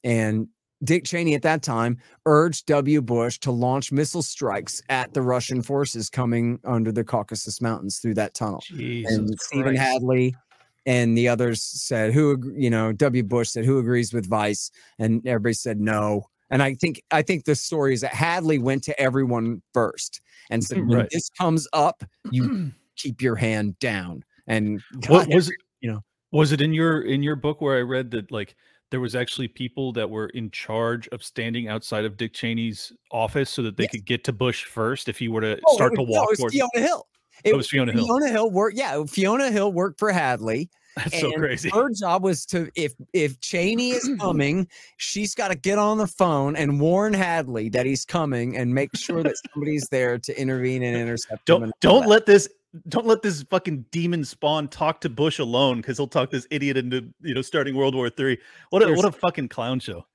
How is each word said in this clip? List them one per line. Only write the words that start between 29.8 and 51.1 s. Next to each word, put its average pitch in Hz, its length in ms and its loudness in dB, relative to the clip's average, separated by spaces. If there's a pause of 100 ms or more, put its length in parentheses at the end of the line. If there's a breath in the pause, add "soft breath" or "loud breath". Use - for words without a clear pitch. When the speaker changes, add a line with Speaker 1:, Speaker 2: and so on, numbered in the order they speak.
Speaker 2:
that 110 180 -2
were 107 160 -6
in 113 240 -8
charge 113 560 -4
of 120 160 -12
standing 117 440 -6
outside 107 380 -4
of 104 120 -6
Dick 113 160 -6
Cheney's 113 600 -6 (180)
office 120 380 -2
so 131 140 -4
that 107 140 -6
they - 80 0
Speaker 1:
Yes. - 80 -6
Speaker 2:
could 104 120 -10
get - 200 -2
to 127 80 -2
Bush 120 320 -2
first 117 440 -4
if - 80 -6
he 123 100 -4
were 110 140 -2
to 110 240 -2
Speaker 1:
Oh, 311 80 8
it - 20 6
Speaker 2:
start 131 180 4
Speaker 1:
was, 214 40 0
Speaker 2:
to 135 60 0
Speaker 1:
no, - 20 0
Speaker 2:
walk 110 200 4
Speaker 1:
it - 40 0
was - 100 2
Speaker 2:
towards 120 160 0
Speaker 1:
Fiona 247 320 2
Hill. - 200 -2 (360 soft breath)
It 208 80 4
Speaker 2:
Oh, - 20 8
it 139 40 4
was 127 120 -2
Fiona 127 220 2
Hill. 117 140 2
Speaker 1:
Fiona 262 240 2
Hill 220 220 2
worked, 214 260 0
yeah, 156 280 -2
Fiona 220 460 2
Hill 208 200 2
worked 175 280 -2
for 208 120 2
Hadley, 127 580 0 (140 soft breath)
Speaker 2:
<laughs> - 140 -20
That's 165 220 -4
so 156 120 0
Speaker 1:
and 151 60 -4
Speaker 2:
crazy. 151 320 -2
Speaker 1:
her 240 240 2
job 190 300 0
was 185 240 -2
to, 170 280 -4
if, 147 180 -4 (200)
if 151 260 0
Cheney 226 520 -2
is 247 240 -2
Speaker 2:
<clears throat> 190 40 -6
Speaker 1:
coming, 175 480 0 (300 loud breath)
she's - 380 -6
gotta 190 200 -2
get 196 220 0
on 214 200 2
the 214 100 0
phone 151 480 2
and 143 240 0
warn 190 340 4
Hadley 151 560 0
that 123 160 0
he's 135 200 -2
coming 127 520 -2
and 123 160 0
make 139 240 -2
sure 165 260 -4
that 147 120 0 (100)
Speaker 2:
<laughs> - 80 -20
Speaker 1:
somebody's 147 380 -4
there 123 260 0
to 123 240 -8
intervene 127 420 -2
and 120 140 -2
intercept 117 520 -6